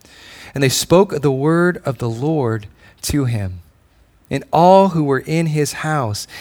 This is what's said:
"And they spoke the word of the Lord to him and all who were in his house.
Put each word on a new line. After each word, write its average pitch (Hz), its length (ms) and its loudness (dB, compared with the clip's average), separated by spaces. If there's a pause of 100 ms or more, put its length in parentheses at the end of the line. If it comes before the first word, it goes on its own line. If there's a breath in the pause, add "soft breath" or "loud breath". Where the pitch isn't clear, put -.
(520 loud breath)
"And 139 100 -2
they 135 60 4
spoke 175 520 2
the 143 100 0
word 165 520 0
of 131 140 -6
the 120 120 -4
Lord 117 580 -4 (340 soft breath)
to 143 240 -2
him 98 360 -4 (640)
and 135 240 -6
all 185 380 6
who 165 140 -2
were 139 160 0
in 165 260 -2
his 151 280 -2
house. 139 520 -4 (160 loud breath)